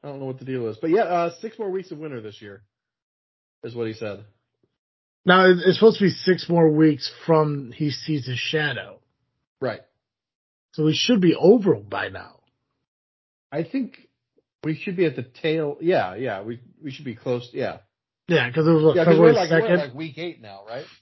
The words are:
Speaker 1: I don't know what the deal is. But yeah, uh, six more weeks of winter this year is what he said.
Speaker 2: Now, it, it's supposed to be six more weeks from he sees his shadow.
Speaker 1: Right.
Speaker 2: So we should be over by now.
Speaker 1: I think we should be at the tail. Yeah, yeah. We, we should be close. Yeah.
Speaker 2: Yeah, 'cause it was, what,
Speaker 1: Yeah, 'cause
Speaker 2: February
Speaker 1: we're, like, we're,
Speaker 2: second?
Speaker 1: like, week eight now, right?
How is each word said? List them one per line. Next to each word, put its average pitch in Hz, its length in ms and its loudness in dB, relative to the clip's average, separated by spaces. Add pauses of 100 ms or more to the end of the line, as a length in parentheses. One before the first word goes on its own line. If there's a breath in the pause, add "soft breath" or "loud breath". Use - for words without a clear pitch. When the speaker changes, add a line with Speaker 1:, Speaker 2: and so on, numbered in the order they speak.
Speaker 1:
I 143 60 -16
don't 139 120 -14
know 135 60 -10
what 131 120 -10
the 127 60 -18
deal 127 240 -6
is. 104 120 -10
But 160 100 -4
yeah, 208 120 2
uh, 170 280 -2 (100)
six 220 180 -14
more 208 120 -8
weeks 185 200 -8
of 160 80 -14
winter 147 220 -12
this 107 200 -16
year 101 220 -20 (1000)
is 120 120 -14
what 117 120 -6
he 110 80 -8
said. 104 300 -12 (1000)
Speaker 2:
Now, 185 200 6
it, 180 180 6
it's 185 140 4
supposed 214 200 6
to 202 60 0
be 170 60 4
six - 380 -2
more 165 220 4
weeks 151 400 2 (160)
from 147 460 0
he 147 180 -4
sees 139 360 -6
his 123 120 -6
shadow. 127 600 -6 (600)
Speaker 1:
Right. 120 200 -6 (920)
Speaker 2:
So 156 120 -4
we 156 100 2
should 233 260 0
be 175 140 4
over 185 420 4
by 101 320 -8
now. - 320 -16 (1080)
Speaker 1:
I 156 120 -6
think 247 340 -6 (680)
we 151 120 -4
should 180 200 -8
be 180 100 2
at 131 100 -2
the 131 60 -8
tail. 156 580 -4
Yeah, 131 360 0
yeah. 107 260 -6
We, 117 180 -12 (220)
we 147 80 -12
should 143 140 -16
be 120 100 -10
close. 123 380 -6
Yeah. 95 260 -8 (480)
Speaker 2:
Yeah, 131 260 0
'cause 151 140 0
it 165 40 4
was, 156 140 4
what, 160 120 6
Speaker 1:
Yeah, 165 80 2
'cause 170 100 6
Speaker 2:
February 156 180 8
Speaker 1:
we're, - 60 4
like, 156 120 -2
we're, 165 100 4
Speaker 2:
second? 180 180 2
Speaker 1:
like, 131 160 -6
week 151 240 -12
eight 160 220 -12
now, 101 260 -20
right? 123 200 -12 (160)